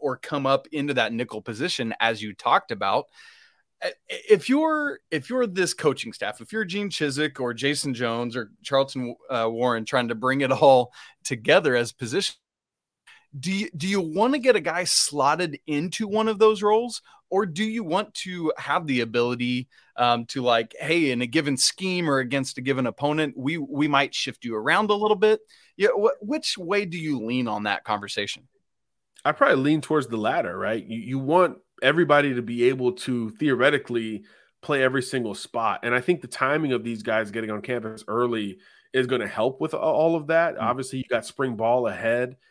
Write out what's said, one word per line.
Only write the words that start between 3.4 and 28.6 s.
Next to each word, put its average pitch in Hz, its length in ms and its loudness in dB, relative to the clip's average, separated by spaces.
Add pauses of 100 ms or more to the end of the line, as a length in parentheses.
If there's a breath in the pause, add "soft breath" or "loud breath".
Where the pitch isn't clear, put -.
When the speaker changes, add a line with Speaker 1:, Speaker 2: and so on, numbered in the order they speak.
Speaker 1:
I, 175 80 -4 (180)
if - 400 2
you're, 302 500 0 (120)
if 151 180 -6
you're 247 160 0
this 180 300 -2
coaching 131 380 -2
staff, 107 280 -8
if - 100 -16
you're 220 140 -4
Gene 196 240 -6
Chizik 147 500 -4
or 120 140 -2
Jason 139 400 -2
Jones 117 420 -2
or 113 140 -6 (140)
Charlton, 135 520 0 (140)
uh, 113 220 0
Warren 117 340 0
trying 123 220 0
to 117 80 -4
bring 127 260 0
it 135 100 2
all 131 400 6 (320 loud breath)
together 143 520 2
as 120 160 0
position, 131 420 -4 (1040 soft breath)
do 156 140 -6
you, 196 240 -4
do 151 100 -8
you 196 140 0
wanna 202 400 2
get 240 160 6
a 185 60 2
guy 165 240 -2
slotted 147 840 2
into 160 400 -2
one 220 220 2
of 208 100 -2
those 214 240 6
roles, 220 380 2 (280 soft breath)
or 202 160 2
do 180 200 -2
you 220 180 -2
want 196 300 -2
to 175 440 -4
have 160 300 -2
the 127 140 2
ability, 120 640 0 (300 soft breath)
um, 120 300 2
to, 135 140 -6
like, 117 380 2
hey, 156 320 2
in 120 100 0
a 123 60 -2
given 139 300 0
scheme 180 520 0
or 135 100 2
against 131 380 -4
a 127 40 -10
given 131 260 0
opponent, 147 480 -2
we, 139 220 -4
we 147 320 -2
might 139 260 2
shift - 300 -8
you 117 100 -6
around 165 340 2
a 208 40 4
little 208 240 2
bit? 214 240 4 (340 soft breath)
Yeah, 196 140 2
wh-, 208 320 2
which 262 360 -4
way 202 280 -2
do 175 120 -8
you 147 280 -4
lean 120 240 -2
on 104 140 -4
that 101 200 -2
conversation? 101 640 -6 (800)